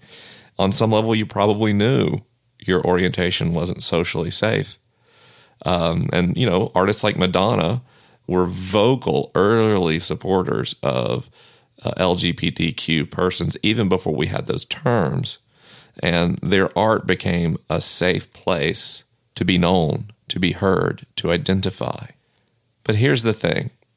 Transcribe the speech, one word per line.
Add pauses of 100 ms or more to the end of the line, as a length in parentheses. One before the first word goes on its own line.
(580)
On
some
level,
you
probably
knew (400)
your
orientation
wasn't
socially
safe. (880)
Um,
and,
you
know,
artists
like
Madonna (460)
were
vocal
early
supporters
of, (520)
uh,
L
G
B
T
Q
persons,
even
before
we
had
those
terms. (640)
And
their
art
became (120)
a
safe
place (300)
to
be
known, (160)
to
be
heard, (100)
to
identify. (760)
But
here's
the
thing. (260)